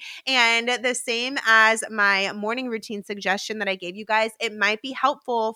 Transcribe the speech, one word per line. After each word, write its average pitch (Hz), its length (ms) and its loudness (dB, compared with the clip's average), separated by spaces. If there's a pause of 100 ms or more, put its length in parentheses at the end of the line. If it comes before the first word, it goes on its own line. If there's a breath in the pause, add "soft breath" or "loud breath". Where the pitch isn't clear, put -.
(280 loud breath)
And 233 400 2
the 247 260 0
same 240 520 -4
as 220 440 6
my 202 440 2
morning 220 340 -4
routine 220 380 -6
suggestion 202 540 -4
that 196 100 -2
I 190 60 0
gave 180 200 -10
you 214 80 -12
guys, 220 280 0 (100)
it 226 120 -2
might 214 280 0
be 269 100 -8
helpful 240 640 -2